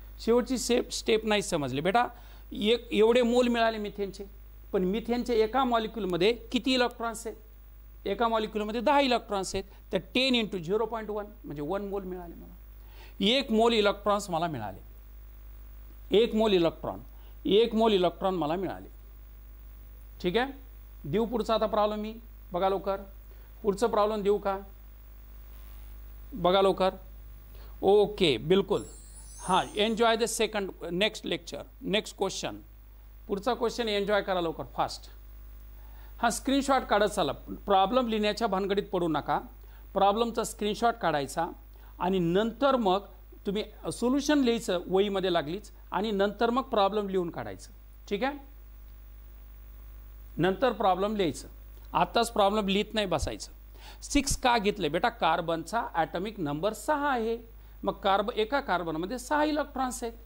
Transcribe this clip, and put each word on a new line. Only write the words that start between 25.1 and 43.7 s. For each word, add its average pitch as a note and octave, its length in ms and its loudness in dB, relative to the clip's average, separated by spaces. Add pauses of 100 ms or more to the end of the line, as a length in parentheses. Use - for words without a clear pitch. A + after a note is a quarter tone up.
बघा F#3 280 4
लवकर. F#3 340 4 (880)
ओके, G3 560 6
बिलकुल. F3+ 460 2 (540)
हां, F3+ 240 2 (140)
enjoy A3+ 400 4
the A3+ 120 0
second, G#3 420 -2 (220)
next G#3 320 0
lecture, - 380 -6 (240)
next G#3 300 -2
question. F#3 380 -4 (720)
पुढचा G#3 260 -2
क्वेश्चन A3+ 360 -2
एन्जॉय G3+ 320 2
करा F#3 200 -2
लवकर, D#3+ 220 -4 (120)
फास्ट. - 340 -4 (1120)
हां, A#3 100 4
स्क्रीनशॉट C4+ 520 2
काढत G#3+ 260 4
चला, E3 220 0 (340)
प्रॉब्लेम G3+ 420 4
लिहिण्याच्या G#3+ 400 0
भानगडीत G3 440 0
पडू F3 160 2
नका. D3+ 320 0 (540)
प्रॉब्लेमचा A3 500 4
स्क्रीनशॉट G#3+ 520 0
काढायचा D#3+ 500 0 (540)
आणि F#3 200 2
नंतर A3+ 580 4
मग G3+ 280 2 (400)
तुम्ही G3+ 180 -2 (280)